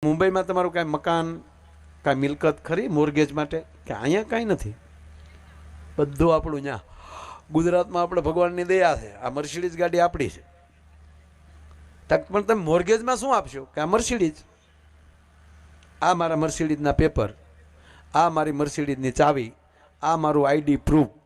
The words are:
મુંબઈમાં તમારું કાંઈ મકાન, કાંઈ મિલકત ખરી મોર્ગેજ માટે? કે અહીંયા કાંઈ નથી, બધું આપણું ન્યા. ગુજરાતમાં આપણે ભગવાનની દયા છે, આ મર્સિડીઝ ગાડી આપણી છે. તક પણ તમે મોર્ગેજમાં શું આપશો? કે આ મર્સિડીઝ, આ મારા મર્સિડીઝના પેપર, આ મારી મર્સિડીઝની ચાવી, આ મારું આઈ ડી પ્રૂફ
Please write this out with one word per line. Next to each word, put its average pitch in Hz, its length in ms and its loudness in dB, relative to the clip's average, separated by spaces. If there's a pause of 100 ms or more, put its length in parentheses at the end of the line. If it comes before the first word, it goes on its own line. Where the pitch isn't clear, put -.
મુંબઈમાં 185 400 2
તમારું 180 280 -2
કાંઈ 170 120 -2
મકાન, 165 540 -2 (640)
કાંઈ 139 120 0
મિલકત 147 500 -2
ખરી 190 220 -4
મોર્ગેજ 151 460 0
માટે? 156 320 -6 (200)
કે 139 80 -8
અહીંયા 143 300 -2
કાંઈ 226 220 -4
નથી, 180 280 -4 (1200)
બધું 147 400 2
આપણું 156 260 -2
ન્યા. 139 180 -6 (720)
ગુજરાતમાં 175 520 2
આપણે 175 180 0
ભગવાનની 175 420 0
દયા 175 320 4
છે, 110 200 -12
આ 117 140 -6
મર્સિડીઝ 147 480 -6
ગાડી 175 220 4
આપણી 170 300 2
છે. - 140 -18 (1700)
તક - 180 0
પણ 196 140 0
તમે 208 220 0
મોર્ગેજમાં 202 520 2
શું 240 220 0
આપશો? 139 260 -6
કે - 180 -8
આ 156 40 -2
મર્સિડીઝ, 202 480 0 (1700)
આ 170 120 4
મારા 165 220 0
મર્સિડીઝના 151 560 -2
પેપર, 139 420 0 (800)
આ 165 160 4
મારી 156 220 0
મર્સિડીઝની 143 600 -2
ચાવી, 135 420 2 (480)
આ 160 160 0
મારું 151 320 2
આઈ 151 120 2
ડી 143 160 2
પ્રૂફ 147 300 2 (180)